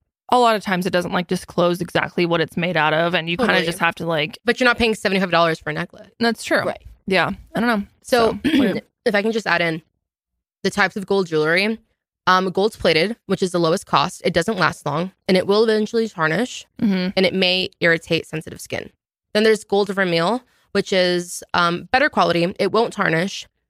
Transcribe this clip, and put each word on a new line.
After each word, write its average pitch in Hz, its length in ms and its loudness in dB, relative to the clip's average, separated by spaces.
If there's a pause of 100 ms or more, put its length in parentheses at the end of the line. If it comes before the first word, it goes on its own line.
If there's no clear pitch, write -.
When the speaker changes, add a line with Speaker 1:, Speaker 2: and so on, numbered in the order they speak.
(320)
Speaker 1:
a 247 60 6
lot 226 180 4
of 196 80 -4
times 185 220 -2
it - 60 -2
doesn't, 180 200 0
like, 180 160 -2
disclose 175 540 0
exactly 170 440 -2
what 170 160 0
it's - 160 -4
made 170 200 -2
out 156 160 2
of, 170 220 0
and 165 140 -4
you 175 80 -2
kinda 214 160 2
Speaker 2:
Totally. 185 120 2
Speaker 1:
just 170 140 -6
have 170 160 0
to, 175 100 -10
like 160 400 -2
Speaker 2:
But 240 140 -2
you're 254 60 2
not 240 120 4
paying 233 180 2
seventy-five 190 360 -2
dollars 165 280 2
for - 120 -10
a - 20 -8
necklace. - 360 -10 (100)
Speaker 1:
That's 226 240 -2
true. 294 180 0
Speaker 3:
Right. - 220 -6 (240)
Speaker 1:
Yeah. 180 240 2 (240)
I - 40 -2
don't 226 220 0
know. 196 60 -12 (160)
Speaker 2:
So, 226 400 2
Speaker 1:
So, 262 380 2 (100)
Speaker 2:
<clears throat> - 140 -20
if 208 100 2
I 202 60 2
can 220 100 0
just 220 160 -4
add 170 140 2
in, 165 200 -2 (840)
the 190 60 0
types 190 280 0
of 190 80 -8
gold 196 220 0
jewelry. 170 520 0 (480)
Um, 185 240 4
gold's 196 240 0
plated, 180 400 0 (100)
which 190 160 -2
is 180 120 0
the 175 60 0
lowest 170 280 0
cost. 151 380 0
It 180 80 0
doesn't 180 260 -2
last 170 260 -2
long, 160 260 -4 (160)
and 196 100 2
it 180 100 0
will 202 160 2
eventually 220 460 0
tarnish, 165 560 -4 (140)
Speaker 1:
Mm-hmm. 185 360 0
Speaker 2:
and 190 100 2
it - 80 0
may 185 360 0 (100)
irritate 165 480 0
sensitive - 340 -12
skin. - 300 -10 (420)
Then 214 100 2
there's 220 200 2
gold 202 260 0
vermeil, 185 540 0 (300)
which 202 200 -2
is, 180 500 0 (120)
um, 175 360 0
better 262 180 2
quality. 170 500 0
It 202 120 0
won't 202 220 0
tarnish. 175 540 -2 (220)